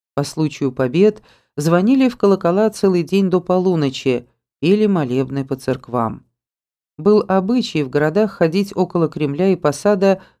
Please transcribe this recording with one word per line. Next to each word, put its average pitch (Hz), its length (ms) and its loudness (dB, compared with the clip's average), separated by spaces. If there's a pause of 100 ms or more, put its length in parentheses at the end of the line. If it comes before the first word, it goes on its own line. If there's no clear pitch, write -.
(140)
По 143 100 -4
случаю 143 500 -4
побед 156 480 2 (340)
звонили 196 540 2
в 240 80 -6
колокола 196 520 2
целый 185 340 0
день 190 260 0
до 180 100 2
полуночи, 160 880 -2 (320)
пели 208 280 2
молебны 135 580 -2
по 135 100 -6
церквам. 123 680 -6 (720)
Был 202 320 2
обычай 190 540 -2
в 131 60 -6
городах 160 440 0
ходить 190 420 0
около 175 320 0
Кремля 151 460 -2
и - 20 2
посада 190 640 0 (180)